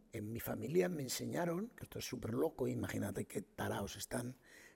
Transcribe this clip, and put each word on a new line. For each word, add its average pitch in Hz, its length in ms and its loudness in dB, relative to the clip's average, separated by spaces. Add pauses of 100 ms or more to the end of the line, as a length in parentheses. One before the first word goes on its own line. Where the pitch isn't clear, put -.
(120)
en 107 200 -4
mi 117 60 -2
familia, 127 500 4
me 160 140 -2
enseñaron, 165 680 0
que - 120 -14
esto - 160 -8
es 113 60 -4
súper 110 280 -2
loco, 135 360 4
imagínate 107 580 0
qué - 160 -4
taraos - 540 -2
están, 123 400 -4 (400)